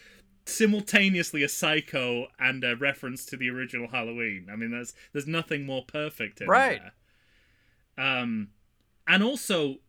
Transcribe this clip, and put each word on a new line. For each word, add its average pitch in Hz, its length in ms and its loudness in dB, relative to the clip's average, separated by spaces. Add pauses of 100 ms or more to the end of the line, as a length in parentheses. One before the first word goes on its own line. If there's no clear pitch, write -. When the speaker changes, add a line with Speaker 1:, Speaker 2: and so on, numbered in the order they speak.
(460)
Speaker 1:
simultaneously 202 1000 2
a 143 60 2
Psycho 131 800 0 (120)
and 131 240 0
a 120 120 2
reference 135 500 -4
to 131 120 -10
the 127 120 -2
original 123 400 -6
Halloween? 117 600 -4
I 107 40 -10
mean, 117 160 -4
that's, 120 220 -8 (200)
there's 143 140 -6
nothing 160 380 -4
more 131 200 -6
perfect 151 560 -8
in - 60 -8
Speaker 2:
Right. 220 340 4
Speaker 1:
there. 95 120 -20 (1300)
Um, 110 280 -4 (580)
and 185 160 6
also, 185 540 0 (100)